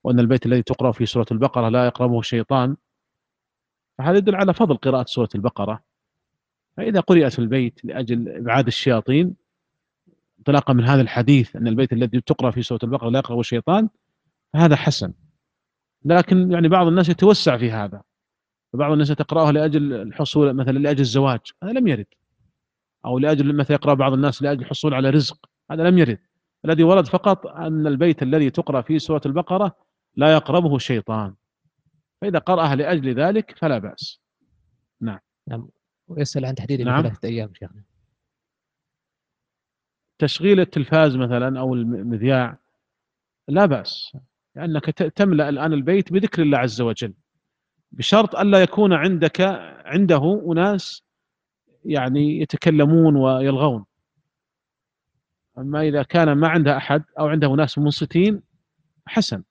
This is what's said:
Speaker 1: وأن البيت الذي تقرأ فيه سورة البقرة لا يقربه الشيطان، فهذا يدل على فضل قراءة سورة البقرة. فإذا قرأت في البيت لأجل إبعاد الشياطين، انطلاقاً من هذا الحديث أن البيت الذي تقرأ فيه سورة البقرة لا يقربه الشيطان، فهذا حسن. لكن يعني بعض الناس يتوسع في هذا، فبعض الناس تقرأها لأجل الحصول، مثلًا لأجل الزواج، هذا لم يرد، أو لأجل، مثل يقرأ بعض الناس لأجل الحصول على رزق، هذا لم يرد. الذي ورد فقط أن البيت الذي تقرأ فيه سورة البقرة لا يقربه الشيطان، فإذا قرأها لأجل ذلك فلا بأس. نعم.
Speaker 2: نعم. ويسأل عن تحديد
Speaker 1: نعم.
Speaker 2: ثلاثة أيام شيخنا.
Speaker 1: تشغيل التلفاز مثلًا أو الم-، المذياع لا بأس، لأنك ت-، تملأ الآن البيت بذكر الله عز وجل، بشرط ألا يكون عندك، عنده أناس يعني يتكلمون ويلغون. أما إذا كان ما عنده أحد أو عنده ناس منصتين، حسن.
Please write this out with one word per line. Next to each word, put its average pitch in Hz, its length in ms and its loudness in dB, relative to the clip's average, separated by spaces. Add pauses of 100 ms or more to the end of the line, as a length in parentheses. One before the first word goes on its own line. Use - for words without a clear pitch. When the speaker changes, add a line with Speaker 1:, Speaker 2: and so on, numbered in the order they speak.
Speaker 1:
وأن 123 160 2
البيت 120 260 2
الذي 120 180 0
تقرأ 127 280 -2
فيه 113 140 -2
سورة 113 260 -2
البقرة 117 380 0
لا 123 160 2
يقربه 123 340 0
الشيطان، 127 580 -2 (1200)
فهذا 165 200 0
يدل 202 180 2
على 190 180 0
فضل 165 240 2
قراءة 127 300 0
سورة 117 280 -4
البقرة. 104 480 -6 (960)
فإذا 208 220 -2
قرأت 160 340 4
في - 60 -6
البيت 120 460 -2
لأجل 117 440 -6
إبعاد 117 380 0
الشياطين، 135 680 0 (1040)
انطلاقاً 139 340 2
من 120 100 4
هذا 135 180 4
الحديث 123 540 2
أن 117 120 -4
البيت 123 260 0
الذي 120 280 -2
تقرأ 127 300 -2
فيه 123 100 -6
سورة 117 220 -6
البقرة 117 260 -4
لا 131 100 0
يقربه 120 200 -4
الشيطان، 170 500 0 (640)
فهذا 156 220 6
حسن. - 380 -4 (920)
لكن 180 460 4
يعني 170 160 2
بعض 180 200 4
الناس 170 220 2
يتوسع 175 480 4
في 117 140 -2
هذا، 101 300 -8 (720)
فبعض 143 180 -2
الناس 151 160 2
تقرأها 151 440 2
لأجل 147 420 0
الحصول، 139 600 0
مثلًا 131 260 -2
لأجل 147 220 0
الزواج، 131 380 0 (240)
هذا 196 80 -8
لم 247 160 0
يرد، 113 180 -2 (1000)
أو 127 140 -2
لأجل، 147 360 0
مثل 147 180 0
يقرأ 143 200 2
بعض 135 200 2
الناس 139 300 0
لأجل 143 180 -2
الحصول - 320 -4
على 135 160 0
رزق، 139 400 -2 (220)
هذا 160 180 0
لم 185 80 4
يرد. 123 200 2 (480)
الذي 160 180 2
ورد 170 240 4
فقط 185 400 0
أن 160 400 -4
البيت 147 360 0
الذي 139 260 2
تقرأ 139 320 -4
فيه 156 160 -4
سورة 147 280 -4
البقرة 175 500 -2 (400)
لا 151 180 4
يقربه 156 420 2
الشيطان، 110 600 -6 (880)
فإذا 190 180 -2
قرأها 160 360 0
لأجل 139 380 -2
ذلك 185 440 -2
فلا 147 200 -2
بأس. - 440 -14 (800)
نعم. 107 180 -8 (280)
Speaker 2:
نعم. 117 220 -12 (380)
ويسأل 147 380 -6
عن 131 100 -8
تحديد 131 260 -6
Speaker 1:
نعم. 123 200 0
Speaker 2:
ثلاثة 107 260 -6
أيام 113 260 -8
شيخنا. 101 300 -20 (2250)
Speaker 1:
تشغيل 185 400 2
التلفاز 156 560 2
مثلًا 127 440 -2
أو 131 140 -4
الم-، 120 220 -4
المذياع 120 640 -2 (880)
لا 180 180 2
بأس، 135 520 -6 (380)
لأنك 151 300 -6
ت-، 165 180 -4
تملأ 156 460 0
الآن 151 240 -2
البيت 165 400 0
بذكر 196 280 -2
الله 143 160 2
عز 120 240 -2
وجل، 113 320 -4 (800)
بشرط 208 440 2
ألا 196 260 4
يكون 190 320 2
عندك، 170 480 0 (440)
عنده 165 680 2
أناس 185 520 -2 (840)
يعني 147 560 -2
يتكلمون 156 760 4
ويلغون. 131 680 0 (1700)
أما 143 240 -6
إذا 147 220 0
كان 165 280 2
ما 147 160 2
عنده 151 300 2
أحد 147 260 -2 (160)
أو 151 80 -2
عنده 151 260 0
ناس 143 240 0
منصتين، 170 640 0 (680)
حسن. - 440 -4